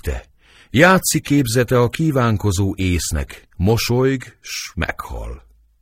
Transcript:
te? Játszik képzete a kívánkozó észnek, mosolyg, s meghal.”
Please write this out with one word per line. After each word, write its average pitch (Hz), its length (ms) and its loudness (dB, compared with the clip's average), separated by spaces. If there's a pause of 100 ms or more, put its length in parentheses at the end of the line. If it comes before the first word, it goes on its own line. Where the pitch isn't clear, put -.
te? 64 220 -8 (440)
Játszik 175 540 4
képzete 127 560 2
a 120 100 2
kívánkozó 110 880 0
észnek, 87 720 -4 (100)
mosolyg, 123 840 0
s - 340 -12
meghal.” - 720 -8 (340)